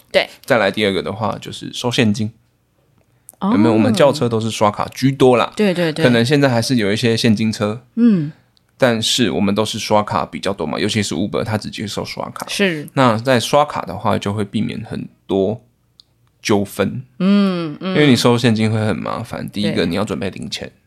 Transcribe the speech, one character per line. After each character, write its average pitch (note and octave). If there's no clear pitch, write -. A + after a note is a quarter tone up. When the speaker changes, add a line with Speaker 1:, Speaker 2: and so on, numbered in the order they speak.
Speaker 1:
对。 -
Speaker 2:
再 B2+
来 A2+
第 G#2+
二 G2
个 E2+
的 D2
话， G2+
就 F#2+
是 -
收 -
现 A2+
金。 G#2+
Speaker 1:
哦。 F#3+
Speaker 2:
有 B3
没 -
有？ -
我 A3
们 -
叫 D3
车 B2+
都 A2+
是 A2
刷 G#2+
卡 -
居 C3+
多 C3
啦。 A2
Speaker 1:
对， G#3
对， E3
对。 D#3+
Speaker 2:
可 B2
能 A#2
现 C#3+
在 C#3+
还 A#2+
是 C3
有 G#2
一 -
些 A2+
现 A2+
金 A2
车。 G#2+
Speaker 1:
嗯。 G3+
Speaker 2:
但 A#2
是 A2+
我 C#2
们 G2+
都 G#2+
是 A2
刷 G#2
卡 G2+
比 -
较 G2
多 F2
嘛， A#1+
尤 E2+
其 G#2+
是 F#2+
Uber， D#2+
它 G#2+
只 -
接 -
受 F#2+
刷 -
卡。 -
Speaker 1:
是。 E3+
Speaker 2:
那 B2+
在 B2
刷 D3
卡 -
的 F2+
话， G2+
就 G2+
会 G#2
避 G#2+
免 -
很 -
多 G2
纠 G2+
纷。 G2+
Speaker 1:
嗯， F#3
嗯。 F#3
Speaker 2:
因 D3+
为 D3+
你 B2+
收 A#2+
现 A#2
金 A2
会 A2
很 G#2
麻 A1
烦， -
第 G#2
一 G#2
个， -
Speaker 1:
对。 F2
Speaker 2:
你 F2
要 G2
准 G2
备 F#2
零 -
钱。 -